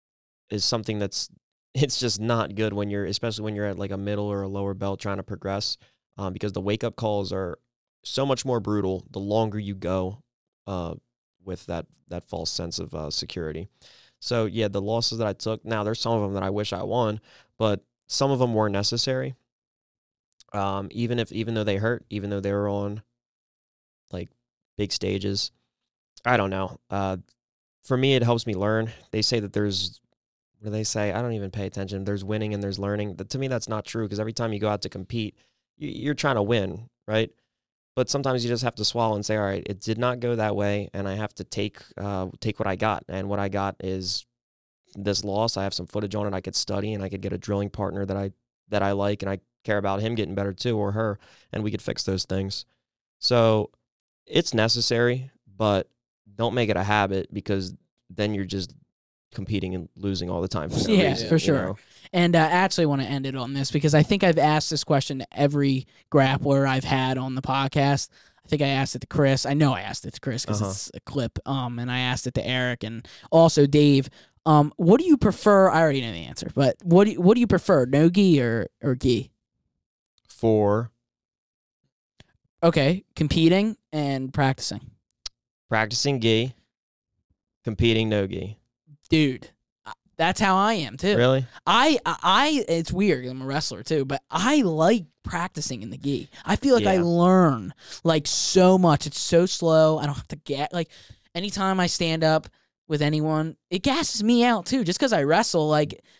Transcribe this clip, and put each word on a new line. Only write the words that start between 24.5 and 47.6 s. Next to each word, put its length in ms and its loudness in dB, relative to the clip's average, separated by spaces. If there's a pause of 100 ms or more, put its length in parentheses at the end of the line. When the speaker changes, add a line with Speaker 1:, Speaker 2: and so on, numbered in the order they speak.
Speaker 1:
big 140 -2
stages, 600 -4 (720)
I 120 2
don't 140 2
know. 280 -6 (120)
Uh, 280 -2 (680)
for 120 0
me, 180 4
it 80 4
helps 240 0
me 80 -4
learn. 360 0 (200)
They 120 -2
say 180 0
that 120 -8
there's, 480 -4 (580)
what 80 -14
do 40 -8
they 140 -4
say? 280 -2
I 100 -2
don't 120 -4
even 160 -6
pay 160 -6
attention. 380 -8
There's 200 -4
winning 300 -4
and 80 -4
there's 160 -4
learning. 380 -4
Th-, 120 -10
to 100 -8
me, 100 -4
that's 200 -4
not 160 -6
true, 240 -6
'cause 120 -6
every 120 -4
time 200 -4
you 60 -4
go 100 -2
out 140 -2
to 60 -8
compete, 460 -8 (440)
y-, 100 -10
you're 260 -4
trying 220 0
to 60 2
win, 460 -2 (180)
right? 240 0 (640)
But 140 -2
sometimes 360 -2
you 40 -2
just 160 -2
have 120 -2
to 80 -6
swallow 320 0
and 100 -6
say, 100 -2
"All 80 0
right, 220 -4
it 140 -8
did 180 -4
not 220 -2
go 160 -2
that 200 -2
way, 380 -2
and 140 -6
I 60 -4
have 220 -8
to 80 -10
take, 340 -6 (180)
uh, 320 -6 (120)
take 200 -4
what 80 -2
I 80 -2
got." 320 -2
And 200 -6
what 120 -4
I 80 -4
got 320 -4
is 440 -6 (720)
this 300 -4
loss. 320 -2
I 80 -4
have 100 -4
some 120 -8
footage 280 -6
on 120 -4
it 80 -6
I 60 -4
could 160 -10
study, 380 -4
and 80 -6
I 60 -6
could 140 -8
get 100 -4
a 60 -6
drilling 320 -4